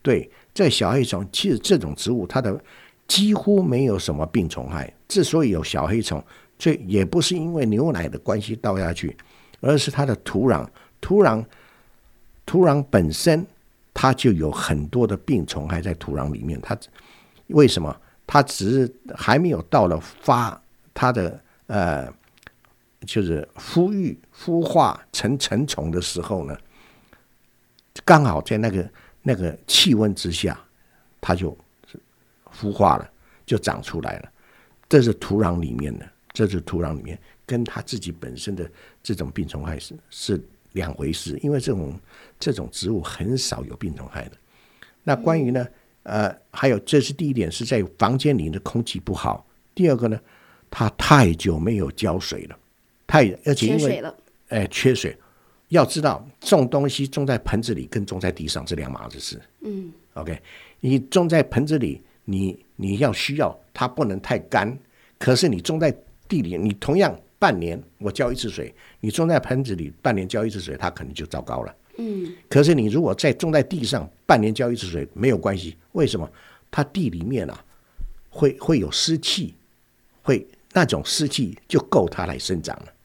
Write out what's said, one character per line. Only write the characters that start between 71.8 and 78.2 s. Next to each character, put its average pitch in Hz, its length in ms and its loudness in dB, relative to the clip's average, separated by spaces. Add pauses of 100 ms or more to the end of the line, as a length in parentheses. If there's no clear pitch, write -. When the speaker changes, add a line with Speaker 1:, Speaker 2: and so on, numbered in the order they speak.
Speaker 2:
嗯。 196 360 -8 (140)
Speaker 1:
可 143 160 6
是 160 100 6
你 120 140 2
如 113 140 0
果 107 120 0
再 131 200 0
种 160 180 -2
在 151 100 4
地 156 220 -4
上， 98 260 -4 (160)
半 135 140 6
年 107 140 2
浇 120 180 0
一 120 40 0
次 113 120 -10
水， 82 260 -6
没 101 140 0
有 117 100 4
关 98 200 0
系。 87 180 -10 (180)
为 165 120 2
什 113 140 -2
么？ 80 100 -8 (400)
它 - 140 0
地 147 260 -2
里 85 140 -6
面 107 260 -2
啊， - 160 -16 (640)